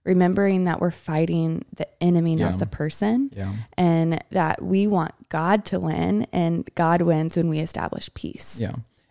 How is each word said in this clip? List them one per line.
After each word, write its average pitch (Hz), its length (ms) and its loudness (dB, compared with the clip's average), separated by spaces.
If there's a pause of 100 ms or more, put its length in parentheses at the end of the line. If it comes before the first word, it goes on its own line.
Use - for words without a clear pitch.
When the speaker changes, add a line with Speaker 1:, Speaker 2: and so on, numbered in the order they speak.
Speaker 1:
remembering 185 580 2
that 175 160 0
we're 180 100 0
fighting 165 760 -2 (100)
the - 100 -8 (160)
enemy, 170 360 4
not 101 160 2
Speaker 2:
Yeah. 92 60 -4
Speaker 1:
the 98 60 -2
person, 220 680 -2
Speaker 2:
Yeah. 98 160 -4 (260)
Speaker 1:
and 165 540 2
that 165 320 0
we 196 240 2
want 190 240 0 (160)
God 180 380 0
to 185 160 -2
win, 170 500 0
and 170 340 0 (100)
God 170 260 2
wins 160 340 2
when 165 140 2
we 156 100 -2
establish - 540 -6
peace. - 480 -8
Speaker 2:
Yeah. - 140 -4 (360)